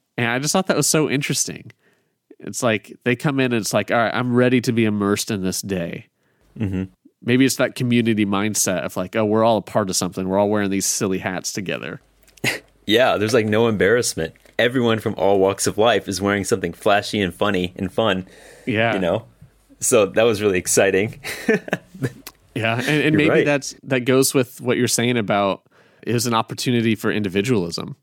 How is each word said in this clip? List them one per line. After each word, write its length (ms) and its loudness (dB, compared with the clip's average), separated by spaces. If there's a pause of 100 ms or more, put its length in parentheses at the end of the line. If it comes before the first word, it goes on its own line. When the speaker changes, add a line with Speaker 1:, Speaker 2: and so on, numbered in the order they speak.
(180)
Speaker 1:
And 120 0
I 100 -2
just 140 -4
thought 140 0
that 100 2
was 100 0
so 220 2
interesting. 640 -4 (680)
It's 220 -10
like, 400 -2
they 140 0
come 240 -2
in 100 0
and 80 0
it's 140 -6
like, 180 0
"All 60 2
right, 180 0
I'm 180 -2
ready 280 4
to 100 -2
be 140 2
immersed 440 0
in 140 -4
this 180 -4
day." 440 -6 (520)
Speaker 2:
Mm-hmm. 260 -2 (380)
Speaker 1:
Maybe 220 2
it's 140 2
that 180 -2
community 500 0
mindset 600 -2
of, 100 -8
like, 220 -8
"Oh, 80 2
we're 180 2
all 140 4
a 40 -2
part 280 -2
of 80 -2
something. 320 -4
We're 100 0
all 100 2
wearing 200 0
these 160 -2
silly 320 -2
hats 340 -6
together." 480 -10 (460)
Speaker 2:
<laughs> 40 -2 (360)
Yeah, 320 2
there's, 180 0
like, 100 4
no 220 2
embarrassment. 680 0 (240)
Everyone 400 2
from 180 -4
all 220 4
walks 300 2
of 100 -4
life 300 2
is 160 -4
wearing 200 2
something 300 -2
flashy 480 0
and 100 0
funny 440 -2
and 180 -6
fun. 320 0 (400)
Speaker 1:
Yeah. 300 0
Speaker 2:
You 40 -2
know? 260 -2 (540)
So 280 4
that 160 0
was 180 2
really 160 2
exciting. 640 0 (280)
<laughs> 120 2 (960)
Speaker 1:
Yeah, 220 -2
and, 100 -4
and 160 2
Speaker 2:
You're 140 2
Speaker 1:
maybe 120 4
Speaker 2:
right. 160 2
Speaker 1:
that's, 380 -2
that 180 -2
goes 320 2
with 260 -2
what 180 0
you're 100 2
saying 300 0
about 460 0 (380)
it 120 -4
was 120 0
an 80 -2
opportunity 600 0
for 160 -2
individualism 920 -2